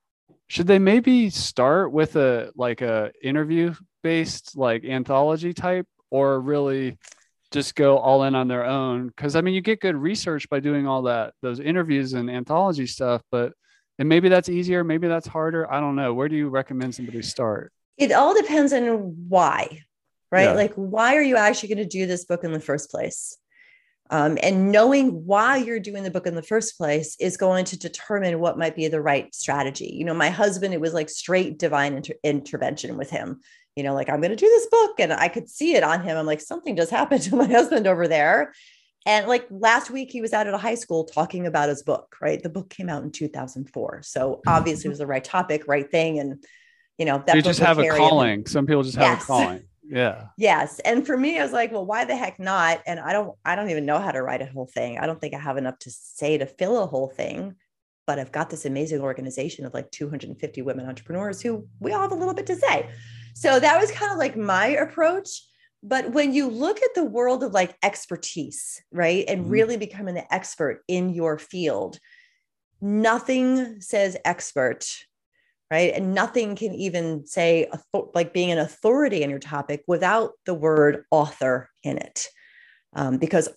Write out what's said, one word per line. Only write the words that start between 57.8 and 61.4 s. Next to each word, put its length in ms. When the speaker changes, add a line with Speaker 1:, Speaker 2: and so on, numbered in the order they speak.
Speaker 2:
but 100
I've 140
got 180
this 160
amazing 360
organization 640
of, 100
like, 160
two 180
hundred 300
fifty 240
women 240
entrepreneurs 540